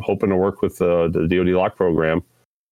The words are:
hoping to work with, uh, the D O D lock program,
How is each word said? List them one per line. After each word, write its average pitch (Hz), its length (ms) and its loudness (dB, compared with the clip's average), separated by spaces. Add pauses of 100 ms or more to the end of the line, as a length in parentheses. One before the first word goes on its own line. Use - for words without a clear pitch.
hoping 101 280 -2
to 95 60 0
work 98 260 -2
with, 95 220 -2
uh, 85 240 2
the 85 200 -2
D 90 120 2
O 92 40 2
D 90 120 2
lock 92 200 0
program, 82 480 0 (480)